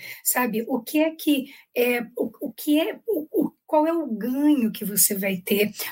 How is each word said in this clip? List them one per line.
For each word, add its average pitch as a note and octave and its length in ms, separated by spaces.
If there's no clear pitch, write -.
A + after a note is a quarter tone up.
Sabe, A3+ 420
o A#3+ 160
que - 160
é D#4+ 140
que D4 420
é, A#3+ 260
o, - 320
o - 40
que D4+ 280
é, D#4+ 260
o, D#4 240
o, D4+ 240
qual D4+ 120
é E4 60
o E4 140
ganho B3+ 640
que F#3+ 140
você G3 320
vai G3 200
ter? G#3 360